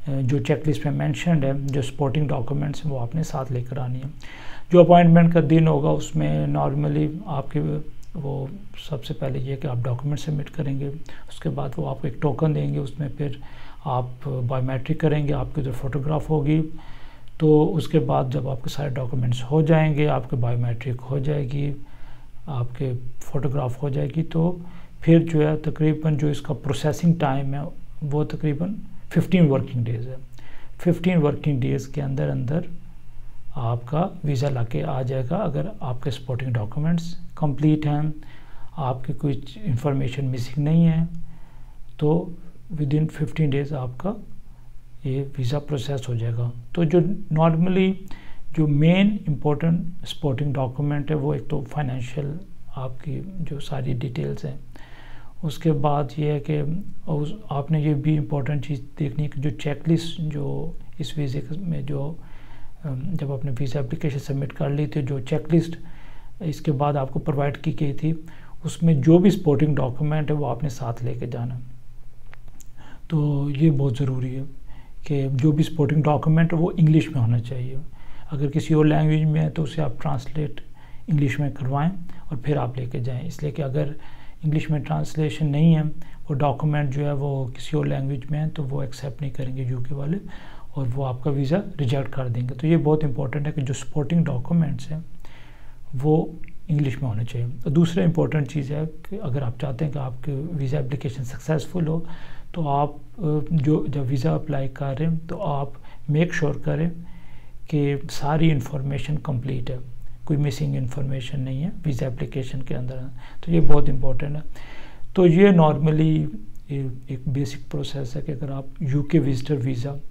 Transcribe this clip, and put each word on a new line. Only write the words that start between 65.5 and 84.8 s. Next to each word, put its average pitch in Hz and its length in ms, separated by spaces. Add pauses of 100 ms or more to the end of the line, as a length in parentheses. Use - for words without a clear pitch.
इसके 151 280
बाद 143 260
आपको 135 220
provide 143 380
की - 140
गई 143 220
थी 156 200 (520)
उसमें 156 360
जो 160 180
भी 190 120
sporting 147 440
document 143 560
है 151 60
वो 147 80
आपने 127 240
साथ 120 340
लेके 127 240
जाना। 123 320 (1500)
तो 147 400
ये 151 220
बहुत 135 260
ज़रूरी 127 380
है 135 80 (640)
कि 139 160 (120)
जो 147 160
भी 147 120
sporting 147 400
document 156 500
है 160 60
वो 175 120
English 165 380
में 131 120
होना 117 180
चाहिए, 127 380 (520)
अगर 143 180
किसी 160 260
और 151 120
language 156 380
में 156 180
है 156 80
तो 165 140
उसे 156 180
आप 147 200
translate 143 640 (460)
English 143 300
में 143 120
करवाएं 139 400 (400)
और 135 60
फिर 143 200
आप 123 200
लेके 123 220
जाएं, 120 240
इसलिए 151 280
कि 160 100
अगर 143 340 (500)
English 151 260
में 147 100